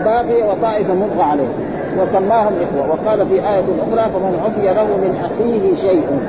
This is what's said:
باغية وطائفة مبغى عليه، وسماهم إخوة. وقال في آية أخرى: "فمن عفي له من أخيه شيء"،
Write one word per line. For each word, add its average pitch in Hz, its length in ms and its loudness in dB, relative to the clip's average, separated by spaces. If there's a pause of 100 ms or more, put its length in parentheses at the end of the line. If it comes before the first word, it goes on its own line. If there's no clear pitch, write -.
باغية 233 380 2
وطائفة 208 500 0
مبغى 180 300 0
عليه، 147 260 0 (520)
وسماهم 202 520 2 (100)
إخوة. 139 260 -2
وقال 185 360 0
في - 80 0
آية 190 340 2 (200)
أخرى: 220 260 0
"فمن 185 320 -2
عفي 214 160 -2
له 196 220 2
من 190 280 0 (140)
أخيه 196 500 0
شيء"، 175 280 2 (260)